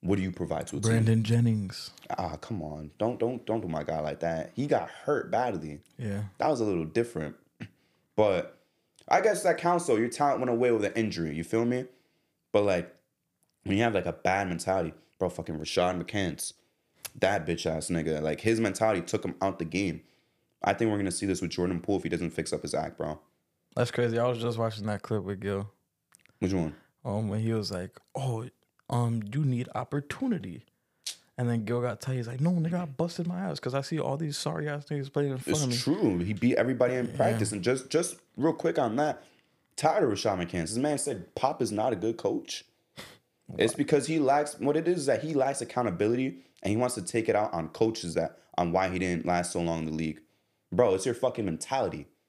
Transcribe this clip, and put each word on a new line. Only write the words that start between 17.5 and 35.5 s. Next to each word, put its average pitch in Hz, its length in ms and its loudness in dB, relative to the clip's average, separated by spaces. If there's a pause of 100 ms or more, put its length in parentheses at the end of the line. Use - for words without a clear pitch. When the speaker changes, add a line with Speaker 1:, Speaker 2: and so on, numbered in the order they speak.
Speaker 1:
nigga, 78 340 0
like, 78 180 -2
his 113 200 2
mentality 107 420 0
took 101 220 -4
him 90 180 -6
out 95 160 -2
the 87 60 -2
game. 85 360 -2 (600)
I 98 100 4
think 110 180 2
we're 104 80 0
gonna 98 140 0
see - 140 -4
this 92 140 0
with 87 120 -4
Jordan 90 280 0
Poole 98 180 0
if 87 40 -4
he 80 60 -4
doesn't 82 220 -2
fix - 220 -6
up 76 100 -4
his 73 120 -8
act, 76 240 -4
bro. 78 220 -6 (560)
Speaker 2:
That's 123 160 0
crazy. 117 260 0
I 117 80 2
was 123 120 0
just 117 200 -2
watching 110 280 -2
that 104 160 -4
clip 107 200 -2
with 95 160 -6
Gil. 98 320 -4 (680)
Speaker 1:
Which 95 120 0
one? 80 220 0 (300)
Speaker 2:
Um, 104 240 -2
when 101 100 -2
he 110 140 0
was 104 180 -2
like, 92 260 -8 (200)
"Oh, 123 320 -4 (420)
um, 117 320 0 (100)
you 147 120 0
need 127 320 0
opportunity." 143 880 -4 (720)
And 123 120 0
then 117 160 0
Gil 120 160 0
got 120 200 -4
tight. 131 160 -2
He's 120 100 -4
like, 123 140 -6
"No, 165 100 4
nigga, 175 320 0
I 175 40 -6
busted 170 420 -4
my 175 100 -4
ass 185 220 -4
'cause 123 120 -4
I 139 100 0
see 151 180 -2
all - 160 0
these 147 200 -4
sorry-ass 147 500 -4
niggas 139 260 -4
playing 143 180 2
in 131 80 -4
front - 180 -2